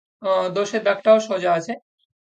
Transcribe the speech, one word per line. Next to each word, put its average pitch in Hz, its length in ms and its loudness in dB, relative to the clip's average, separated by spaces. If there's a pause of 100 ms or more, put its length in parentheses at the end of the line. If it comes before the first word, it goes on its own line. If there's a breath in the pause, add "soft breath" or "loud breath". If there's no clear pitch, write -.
(200)
আহ, 185 280 -2
দশের 202 340 -4
দাগটাও 220 380 4
সোজা 180 320 -2
আছে। 170 200 -2 (480)